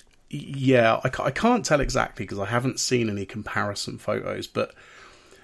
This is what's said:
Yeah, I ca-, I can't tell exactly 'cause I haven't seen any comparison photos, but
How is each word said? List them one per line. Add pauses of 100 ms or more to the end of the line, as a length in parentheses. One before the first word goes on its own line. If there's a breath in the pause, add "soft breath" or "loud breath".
(300 soft breath)
Yeah,
I
ca-,
I
can't
tell
exactly
'cause
I
haven't
seen
any
comparison
photos,
but (680 loud breath)